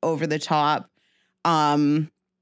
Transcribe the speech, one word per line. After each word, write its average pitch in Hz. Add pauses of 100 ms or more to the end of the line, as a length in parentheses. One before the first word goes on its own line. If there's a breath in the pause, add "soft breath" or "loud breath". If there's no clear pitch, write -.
over 160
the 151
top. 151 (560)
Um, 151 (320)